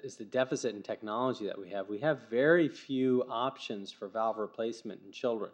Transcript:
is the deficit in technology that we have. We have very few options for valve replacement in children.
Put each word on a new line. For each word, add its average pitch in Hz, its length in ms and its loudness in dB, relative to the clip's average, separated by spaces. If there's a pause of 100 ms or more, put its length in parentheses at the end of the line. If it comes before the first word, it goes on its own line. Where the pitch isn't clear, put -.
is 101 100 -10
the 110 100 -12
deficit 127 500 0
in 101 80 -8
technology 110 640 -2
that 95 120 -4
we 92 120 -10
have. 98 180 -4
We 104 100 -4
have 131 300 0
very 147 400 6
few 127 580 2
options 117 640 -4
for - 160 -10
valve 110 300 0
replacement 113 640 -4
in 98 80 -18
children. 113 420 -2